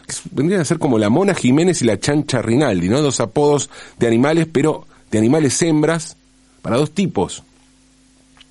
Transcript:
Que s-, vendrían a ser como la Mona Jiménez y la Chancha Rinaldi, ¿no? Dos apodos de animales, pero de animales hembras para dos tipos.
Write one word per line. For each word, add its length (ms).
Que 60
s-, 200
vendrían 300
a 40
ser 140
como 180
la 120
Mona 240
Jiménez 480
y 40
la 140
Chancha 420
Rinaldi, 480
¿no? 120
Dos 180
apodos 500
de 100
animales, 440
pero 340
de 80
animales 440
hembras 560
para 160
dos 140
tipos. 520